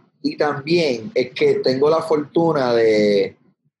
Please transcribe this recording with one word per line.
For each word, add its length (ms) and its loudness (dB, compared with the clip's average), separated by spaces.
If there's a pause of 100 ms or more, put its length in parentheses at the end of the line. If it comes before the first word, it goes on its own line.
(240)
Y 140 -6
también 760 -2
es 200 -2
que 220 2
tengo 320 0
la 140 2
fortuna 720 -2
de, 640 2 (420)